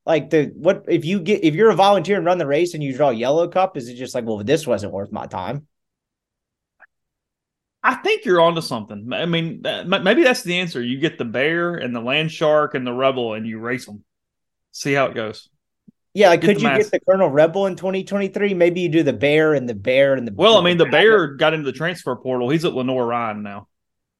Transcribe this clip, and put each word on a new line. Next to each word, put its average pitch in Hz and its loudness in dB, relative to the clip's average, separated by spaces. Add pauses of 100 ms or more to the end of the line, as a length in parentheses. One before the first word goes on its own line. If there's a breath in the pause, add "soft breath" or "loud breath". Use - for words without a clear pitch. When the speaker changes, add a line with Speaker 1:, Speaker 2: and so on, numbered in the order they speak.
Speaker 1:
like, 151 0
the, 151 2 (100)
what 185 0
if 160 0
you 185 -2
get, 170 0
if 151 2
you're 220 4
a 185 2
volunteer 196 2
and 170 -2
run 180 2
the 160 -2
race 175 0
and 151 -6
you 139 -4
draw 135 2
a 120 0
yellow 139 0
cup, 185 -2
is 123 -10
it 123 -16
just 123 -10
like, 117 -6
"Well, 107 -4
this 143 0
wasn't 107 -2
worth 98 -8
my 67 -10
time"? 110 -10 (2250)
Speaker 2:
I 254 2
think 415 -2
you're 180 2
onto 165 2
something. 110 -10
I 127 -4
mean, 165 -4
uh, 117 -6
m-, 190 -2
maybe 240 4
that's 247 2
the 175 -4
answer. 170 -6
You 123 -4
get 151 -2
the 127 -4
bear 165 -2
and 123 -8
the 120 -6
land 151 -2
shark 151 2
and 135 -4
the 123 -6
rebel, 123 0
and 110 -8
you 110 -10
race 123 -8
'em. 104 -18 (680)
See - -6
how 139 0
it - -6
goes. 110 -10 (640)
Speaker 1:
Yeah, 196 6
like, 170 4
Speaker 2:
Get 165 2
Speaker 1:
could 202 4
Speaker 2:
the - -2
Speaker 1:
you - 2
Speaker 2:
mask. 139 2
Speaker 1:
get 143 -4
the - 0 (100)
Colonel 190 4
Rebel 165 2
in 185 -4
twenty 190 -4
twenty-three? 202 -2
Maybe 175 2
you 175 0
do 160 2
the 139 2
bear 147 2
and 127 -2
the 120 -4
bear 131 2
and 123 -4
the 107 -12
Speaker 2:
Well, 202 6
I 185 4
mean, 175 4
the 170 6
Speaker 1:
the 139 -2
Speaker 2:
bear 196 6
got 151 0
into 156 -4
the 127 -6
transfer 165 -6
portal. 123 -4
He's 160 0
at 156 -2
Lenoir-Rhyne 120 -2
now. 101 -14 (540)